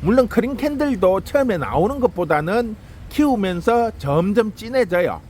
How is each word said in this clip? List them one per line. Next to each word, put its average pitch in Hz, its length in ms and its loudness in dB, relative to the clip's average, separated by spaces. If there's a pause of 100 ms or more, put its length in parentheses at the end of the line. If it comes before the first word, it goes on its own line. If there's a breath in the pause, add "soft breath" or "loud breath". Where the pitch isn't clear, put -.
물론 240 280 4
크림 240 280 0
캔들도 254 640 0
처음에 254 380 0
나오는 147 420 0
것보다는 175 760 0 (380 loud breath)
키우면서 233 840 2
점점 190 580 0
진해져요. 180 720 -2